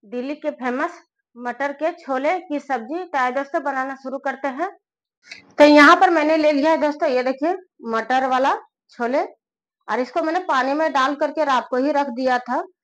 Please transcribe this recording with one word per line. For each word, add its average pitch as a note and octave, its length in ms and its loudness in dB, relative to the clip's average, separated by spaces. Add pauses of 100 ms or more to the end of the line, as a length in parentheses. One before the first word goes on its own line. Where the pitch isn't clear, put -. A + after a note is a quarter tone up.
दिल्ली B3 320 -8
के D4+ 160 -6
famous B3+ 460 -6 (380)
मटर B3 380 -6
के D#4 200 -4
छोले C4+ 460 -4
की D#4+ 200 -8
सब्जी। C4+ 440 -6
तो F4 140 -6
आइए B3+ 140 0
दोस्तों, C#4 300 -4
बनाना C4+ 340 -6
शुरू C4 240 -10
करते C4+ 300 -6
हैं। D4+ 180 -6 (920)
तो D4 60 10
यहाँ D4 320 10
पर F#4 140 4
मैंने D#4 260 2
ले D4+ 160 4
लिया D4 180 2
है D#4+ 80 2
दोस्तों, D4 300 -2
ये B3+ 140 0
देखिए C4+ 320 -2 (320)
मटर A3+ 400 -2
वाला C4 280 0 (380)
छोले, B3 300 -2 (680)
और A3+ 120 -2
इसको B3+ 220 -4
मैंने D#4+ 220 -2
पानी C#4 300 0
में D#4+ 180 0
डाल C4+ 240 0
करके D4+ 280 -2
रात B3+ 260 0
को B3+ 60 -4
ही C4+ 160 0
रख C#4+ 200 -2
दिया B3+ 280 -2
था। B3+ 220 -4 (220)